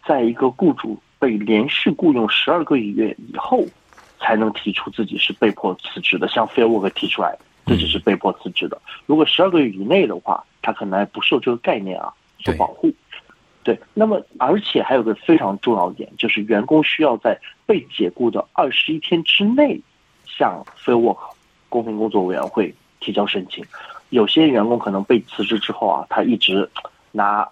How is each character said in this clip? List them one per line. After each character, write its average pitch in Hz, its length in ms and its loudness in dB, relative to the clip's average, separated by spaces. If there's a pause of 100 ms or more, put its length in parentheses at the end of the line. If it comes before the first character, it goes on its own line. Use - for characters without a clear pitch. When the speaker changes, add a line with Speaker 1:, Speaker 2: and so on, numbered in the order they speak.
Speaker 1:
在 143 160 2
一 117 120 2
个 127 180 0
雇 151 220 2
主 113 280 -8 (180)
被 135 100 2
连 107 400 2
续 - 200 0
雇 156 220 2
佣 113 180 2
十 - 220 0
二 165 140 2
个 147 120 2
月 107 380 -2 (160)
以 - 60 -10
后， - 260 0 (560)
才 110 180 0
能 110 160 2
提 - 180 -6
出 - 180 -6
自 104 160 -4
己 - 120 -8
是 - 160 -2
被 107 180 2
迫 95 240 -4
辞 - 240 -14
职 92 180 0
的， 90 120 -2
向 113 180 0
Fair 120 180 2
Work 113 260 2
提 - 180 -6
出 - 120 -4
来 - 160 -2 (280)
自 - 100 4
己 82 120 0
是 95 120 -2
被 101 160 2
迫 92 160 -2 (100)
辞 - 100 -8
职 - 180 -4
的。 - 160 -10
Speaker 2:
嗯。 - 200 -20
Speaker 1:
如 147 120 2
果 156 80 6
十 - 180 2
二 190 80 4
个 170 80 4
月 131 100 4
以 95 140 -8
内 156 240 4
的 95 80 -4
话， - 260 -4 (200)
他 110 100 -2
可 107 140 -8
能 95 120 -2
还 101 80 0
不 - 160 -14
受 - 160 0
这 120 140 0
个 117 60 -2
概 151 200 -2
念 95 220 -8
啊 - 140 -10 (260)
所 - 160 -2
保 - 120 0
护。 - 200 -2 (760)
Speaker 2:
对。 - 120 0
Speaker 1:
对， - 40 -18 (140)
那 214 120 2
么 214 160 0 (180)
而 214 220 2
且 - 200 -2
还 131 140 0
有 120 80 2
个 110 120 0
非 165 220 4
常 101 220 0
重 120 160 2
要 90 140 2
的 - 60 -10
点， - 220 -12
就 117 120 -2
是 107 120 -2
员 107 240 2
工 156 200 4
需 - 180 -2
要 131 140 2
在 110 200 0 (280)
被 208 160 2 (160)
解 92 160 0
雇 117 180 0
的 104 220 -4
二 147 180 0
十 - 220 -2
一 160 60 -4
天 170 240 0
之 - 200 2
内 262 360 2 (460)
向 95 400 -2 (120)
Fair 123 180 2
Work 117 220 2 (500)
公 117 160 -2
平 110 140 -6
工 110 120 -2
作 101 140 2
委 90 100 -2
员 - 140 -4
会 - 260 -2 (280)
提 - 100 -8
交 101 140 0
申 98 240 -6
请。 - 140 -14 (460)
有 110 180 2
些 160 200 4
员 120 160 4
工 120 140 2
可 107 140 -4
能 98 140 -2
被 120 160 4
辞 - 220 -8
职 110 140 -2
之 101 140 -6
后 107 160 -4
啊， 78 200 -2
他 110 140 -2
一 113 160 2
直 95 320 0 (420)
拿 101 400 0